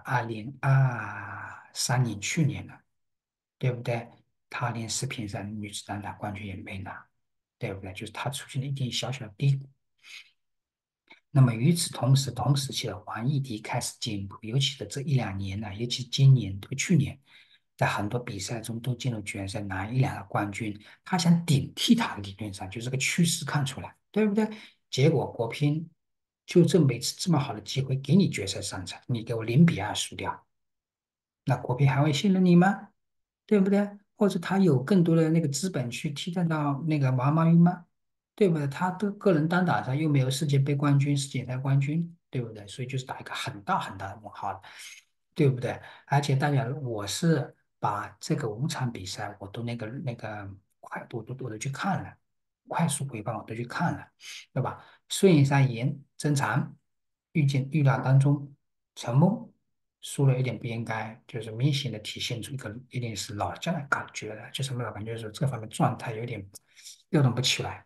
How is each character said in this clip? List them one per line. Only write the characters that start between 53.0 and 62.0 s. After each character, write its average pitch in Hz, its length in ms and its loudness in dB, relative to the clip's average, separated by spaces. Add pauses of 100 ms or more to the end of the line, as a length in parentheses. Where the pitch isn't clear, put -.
回 110 160 -10
放 110 140 -6
我 110 80 -10
都 113 100 -12
去 120 100 -6
看 - 280 -2
了， 95 160 -10 (440)
对 135 80 -2
吧？ - 240 -6 (240)
孙 190 240 6
颖 143 120 8
莎 139 160 4
赢， 123 440 0 (120)
郑 147 180 0
残 131 400 0 (580)
预 147 140 2
见， 135 240 0
预 151 140 2
料 123 160 4
当 135 180 6
中， 143 340 2 (420)
陈 123 220 -4
梦 190 340 4 (500)
输 - 260 0
了 127 100 6
有 131 60 0
点 117 140 -2
不 117 100 -10
应 113 180 -6
该， 110 420 -8
就 117 140 -10
是 107 100 -10
明 127 220 0
显 - 180 -2
的 107 80 -8
体 - 220 -12